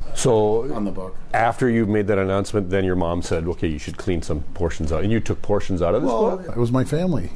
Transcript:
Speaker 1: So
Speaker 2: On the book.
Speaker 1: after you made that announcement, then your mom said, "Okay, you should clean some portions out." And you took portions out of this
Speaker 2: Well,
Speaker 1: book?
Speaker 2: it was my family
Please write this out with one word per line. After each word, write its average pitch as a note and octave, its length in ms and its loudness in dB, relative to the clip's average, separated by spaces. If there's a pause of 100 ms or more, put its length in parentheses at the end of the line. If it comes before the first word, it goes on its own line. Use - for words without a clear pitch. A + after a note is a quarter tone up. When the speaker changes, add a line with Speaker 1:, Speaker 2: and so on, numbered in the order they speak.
(140)
Speaker 1:
So A2 600 2
Speaker 2:
On G#2+ 120 -2
the G2 60 -4
book. F#2 260 -6 (160)
Speaker 1:
after A#2 360 2
you A#2 160 2
made G#2 220 2
that G#2 100 2
announcement, G2 520 0
then F#2+ 160 0
your F2+ 100 2
mom F2 260 0
said, E2 260 -2
"Okay, F2 200 -2
you D#2 100 -2
should E2+ 200 -8
clean F2 240 -2
some D#2+ 200 -2 (120)
portions E2 380 -2
out." D#2 120 0
And G2+ 80 2
you A2+ 80 2
took - 220 -2
portions F#2+ 400 0
out F2 140 2
of B2+ 60 0
this C#3+ 80 0
Speaker 2:
Well, F#3+ 280 0
Speaker 1:
book? - 100 -10
Speaker 2:
it A#2 100 -6
was A#2+ 140 0
my B2+ 140 2
family D3 500 0